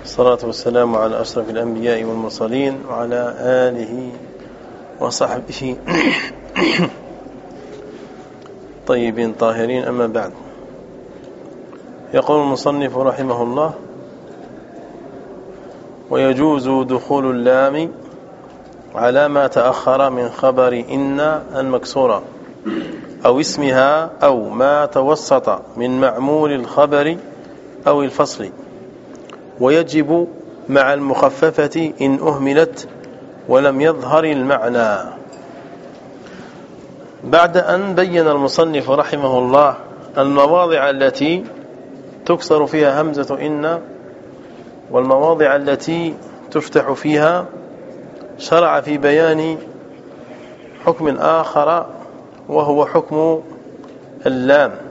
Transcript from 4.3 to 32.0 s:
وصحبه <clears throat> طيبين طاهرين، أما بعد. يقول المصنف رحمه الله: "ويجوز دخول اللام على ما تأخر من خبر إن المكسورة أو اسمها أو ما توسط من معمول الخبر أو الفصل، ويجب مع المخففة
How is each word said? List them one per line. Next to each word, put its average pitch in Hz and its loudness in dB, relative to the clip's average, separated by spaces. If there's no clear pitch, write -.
وصحبه 127 -4
<clears throat> - -18
طيبين 117 0
طاهرين، 117 0
أما 123 -2
بعد. 110 -4
يقول 147 2
المصنف 139 -2
رحمه 131 -2
الله: 143 -2
"ويجوز 135 2
دخول 131 0
اللام 131 2
على 123 4
ما 143 2
تأخر 131 2
من 123 -4
خبر 127 2
إن 139 -2
المكسورة 127 0
أو 123 6
اسمها 147 2
أو 123 4
ما 139 2
توسط 135 2
من 127 0
معمول 139 2
الخبر 143 2
أو 143 4
الفصل، 131 -2
ويجب 151 4
مع 135 4
المخففة 147 2